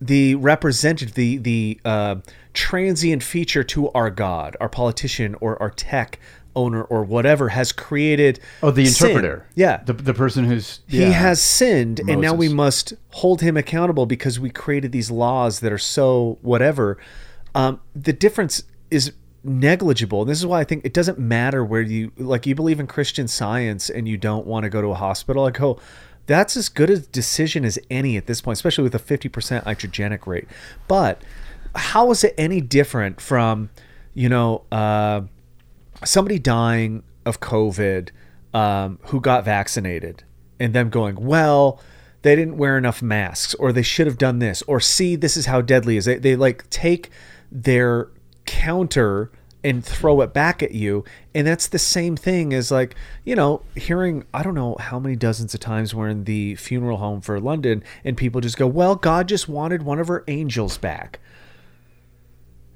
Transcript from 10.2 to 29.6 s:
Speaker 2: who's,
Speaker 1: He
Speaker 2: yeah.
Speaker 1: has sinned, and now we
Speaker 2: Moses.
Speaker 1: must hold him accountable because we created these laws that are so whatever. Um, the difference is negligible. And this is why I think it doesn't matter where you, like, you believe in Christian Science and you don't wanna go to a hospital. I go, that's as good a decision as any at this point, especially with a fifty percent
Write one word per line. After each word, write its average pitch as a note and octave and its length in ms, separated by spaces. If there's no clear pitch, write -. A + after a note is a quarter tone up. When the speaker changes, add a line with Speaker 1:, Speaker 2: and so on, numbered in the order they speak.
Speaker 2:
who's, A#2 420
Speaker 1:
He D3+ 140
Speaker 2:
yeah. F#3 100
Speaker 1:
has F3 300
sinned, C3 600
and D3+ 180
now D#3+ 140
we E3+ 160
Speaker 2:
Moses. D3 60
Speaker 1:
must C#3+ 380
hold F3+ 300
him E3 140
accountable D#3 520
because B2 320
we B2+ 100
created C#3 420
these A#2 200
laws A#2+ 500
that A2 100
are G#2 60
so B2 640
whatever. A#2+ 560
Um, C3 240
the C#3+ 180
difference G3+ 500
is C#3+ 240
negligible. C3+ 800
And A#2+ 60
this D3+ 100
is F3+ 60
why F3 140
I D3+ 40
think D3+ 220
it C3 80
doesn't F3 260
matter B2 440
where A2 180
you, A2 360
like, B2+ 300
you C3+ 80
believe D#3+ 240
in C#3 80
Christian C3+ 400
Science A2 640
and A2+ 180
you A2 100
don't G#2+ 300
wanna G#2+ 220
go G#2 120
to G#2 80
a G2 60
hospital. G2+ 500
I B2+ 60
go, C3 280
that's F#3 320
as A3+ 100
good D#3 220
a G3 80
decision D3+ 640
as A2+ 140
any B2+ 260
at F#2+ 80
this A#2 160
point, A2 160
especially D3+ 260
with B2 120
a A2+ 40
fifty - 300
percent A#2+ 360